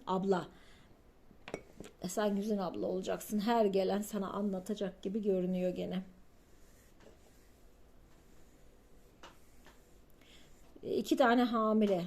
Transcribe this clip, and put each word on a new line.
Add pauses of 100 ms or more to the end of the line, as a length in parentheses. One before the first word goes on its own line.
abla. (1600)
E,
sen
Güzin
abla
olacaksın.
Her
gelen
sana
anlatacak
gibi
görünüyor
gene. (4000)
E,
iki
tane
hamile.